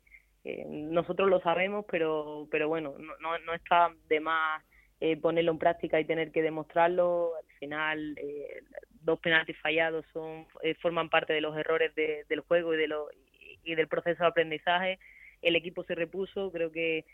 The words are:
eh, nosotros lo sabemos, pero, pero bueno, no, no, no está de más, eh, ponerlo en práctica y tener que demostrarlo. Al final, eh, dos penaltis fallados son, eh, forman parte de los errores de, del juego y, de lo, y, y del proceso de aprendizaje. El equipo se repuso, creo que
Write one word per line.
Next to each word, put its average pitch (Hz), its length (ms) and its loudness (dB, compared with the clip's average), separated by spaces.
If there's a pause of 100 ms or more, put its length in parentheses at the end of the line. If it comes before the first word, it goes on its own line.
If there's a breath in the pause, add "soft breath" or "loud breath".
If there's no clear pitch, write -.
(440 soft breath)
eh, - 240 -10
nosotros 165 640 0
lo 180 120 4
sabemos, 190 480 0
pero, 151 640 -2
pero 151 160 0
bueno, 156 320 -2
no, 156 200 -14
no, 160 200 -4
no 165 160 -6
está 170 360 4 (180)
de 156 100 4
más, 160 440 0 (360 soft breath)
eh, 160 180 0
ponerlo 165 360 2
en 156 40 -4
práctica 170 420 2
y 160 60 0
tener 160 260 -2
que 160 120 2
demostrarlo. 170 920 2
Al - 240 -14
final, 151 580 -4
eh, 143 440 -10 (400)
dos 160 180 0
penaltis 160 420 2
fallados 160 500 0
son, 160 360 -10 (160)
eh, 160 180 0
forman 170 280 0
parte 160 220 2
de 156 100 0
los 151 140 -4
errores 160 400 0
de, 151 320 -2
del 147 140 -4
juego 170 320 2
y, 160 40 2
de 156 100 2
lo, 151 260 -6
y, - 580 -16
y 165 40 -6
del 160 120 2
proceso 170 360 0
de 165 60 6
aprendizaje. 175 720 0 (420 loud breath)
El 170 140 4
equipo 165 280 -4
se 180 100 -6
repuso, 185 580 -4
creo 165 200 -4
que 160 420 -2